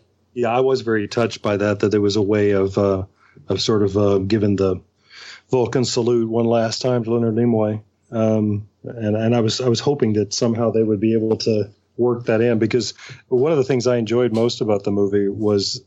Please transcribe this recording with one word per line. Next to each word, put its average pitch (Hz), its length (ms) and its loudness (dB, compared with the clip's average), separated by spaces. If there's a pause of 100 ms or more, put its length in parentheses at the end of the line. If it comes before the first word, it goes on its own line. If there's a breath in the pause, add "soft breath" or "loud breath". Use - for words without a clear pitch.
(340)
Yeah, 120 220 0
I 131 60 2
was 131 180 2
very 110 300 -2
touched 113 320 -2
by 104 160 0
that, 104 240 0
that 107 80 2
there 104 100 2
was 101 160 0
a 110 60 0
way 101 300 2
of, 98 260 0
uh, 98 260 0 (460 soft breath)
of 95 120 -2
sort 107 220 0
of, 95 140 0
uh, 101 220 4
giving 101 360 0
the 92 240 0 (720 loud breath)
Vulcan 123 340 0
salute 117 460 0
one 117 160 0
last 113 360 0
time 123 220 0
to 113 100 -4
Leonard 117 220 0
Nimoy. 110 460 0 (280)
Um, 107 580 -2 (160)
and, 110 340 -4
and 113 180 0
I 120 60 2
was, 110 180 -2
I 127 80 -2
was 117 140 2
hoping 123 320 0
that 104 200 -2
somehow 113 380 0
they 113 120 2
would 107 180 0
be 113 120 2
able 110 260 0
to 107 300 -2 (280)
work 120 300 0
that 110 120 2
in, 117 180 2
because 110 360 0 (340 loud breath)
one 127 240 2
of 156 60 2
the 131 80 2
things 131 200 0
I 123 120 2
enjoyed 117 360 0
most 117 280 0
about 104 240 0
the 104 60 -2
movie 101 360 0
was, 104 600 -2